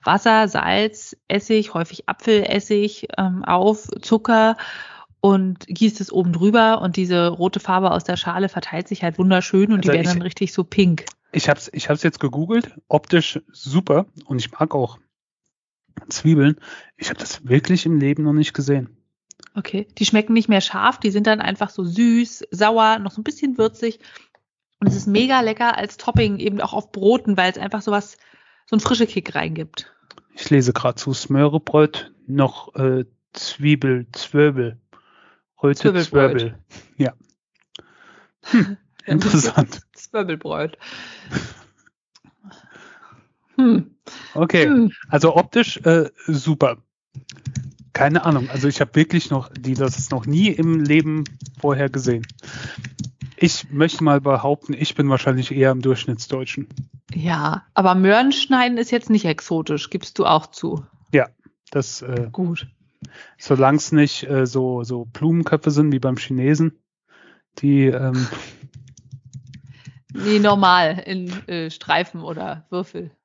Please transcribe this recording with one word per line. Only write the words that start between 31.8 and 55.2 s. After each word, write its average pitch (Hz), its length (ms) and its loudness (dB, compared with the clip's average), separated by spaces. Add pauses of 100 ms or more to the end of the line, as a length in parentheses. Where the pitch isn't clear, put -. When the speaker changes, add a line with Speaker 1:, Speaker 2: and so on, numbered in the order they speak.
Speaker 2:
noch, 135 480 -2
äh, 131 280 0 (280)
Zwiebel, 135 800 0
Zwöbel. 135 640 0 (840)
Röte 143 200 0
Speaker 1:
Zwiebelbröt. 151 500 2 (100)
Speaker 2:
Zwöbel. 117 180 -8 (380)
Ja. 135 160 -2 (1300)
Hm, 202 320 0 (160)
Speaker 1:
<laughs> - 160 -20
Ja, - 60 0
Speaker 2:
interessant. 160 640 0 (140)
Speaker 1:
Zwiebelbröt. 156 840 -6 (2750)
Hm. 233 400 4 (380)
Speaker 2:
Okay, 165 320 4
Speaker 1:
Hm. 240 260 4 (160)
Speaker 2:
also 151 280 4
optisch, - 420 2
äh, 165 320 4 (160)
super. 143 500 0 (1160)
Keine 147 320 0
Ahnung, 139 260 2
also 139 180 -2
ich 139 120 -2
hab 135 140 -2
wirklich 160 360 2
noch, 135 220 -4
die, 127 220 -6
das 131 240 -2
ist - 140 -6
noch 120 140 -4
nie 165 220 2
im 165 320 0
Leben 151 440 0 (360)
vorher 139 280 0
gesehen. 123 360 -2 (1160)
Ich 170 300 0
möchte 156 340 0
mal 143 160 4
behaupten, 139 540 -2
ich 147 200 -6
bin 143 140 0
wahrscheinlich 131 440 0